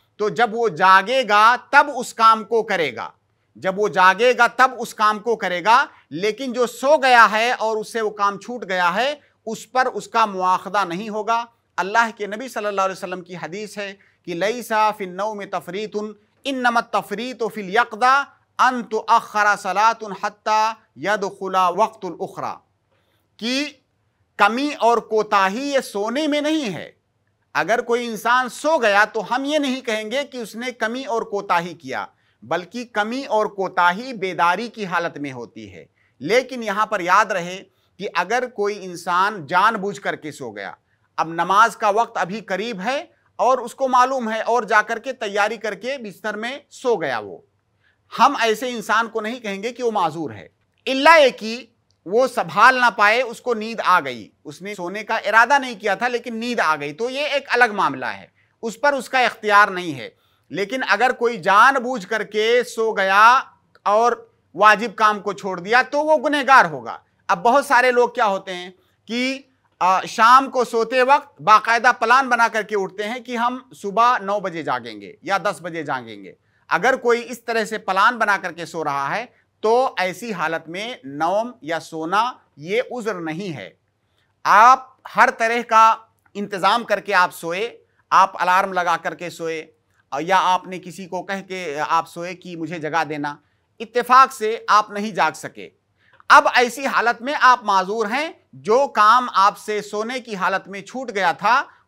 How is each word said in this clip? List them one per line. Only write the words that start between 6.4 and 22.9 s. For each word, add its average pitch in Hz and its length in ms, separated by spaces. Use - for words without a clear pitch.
जो 240 140
सो 285 300
गया 247 280
है 220 300
और 220 220
उससे 220 240
वो 214 100
काम 202 260
छूट 208 280
गया 180 240
है, 254 300
उस 220 200
पर 254 220
उसका 226 360
मुआखदा 185 600
नहीं 180 240
होगा। 214 300
अल्लाह 214 340
के 208 160
नबी 220 220
सल्लल्लाहु 208 360
अलैहि 190 140
वसल्लम 180 220
की 180 140
हदीस 180 420
है 202 140
कि 175 60
"लैसा 214 580
फिन 196 220
नौम 202 340
तफरीतुन, 202 680
इन्नमा 247 360
तफरीतु 214 540
फिल 196 280
यक़दा 233 400
अन 247 240
तुअख्खरा 214 760
सलातुन 208 680
हत्ता 214 540
यदखुला 185 720
वक्तुल 196 420
उखरा", 143 380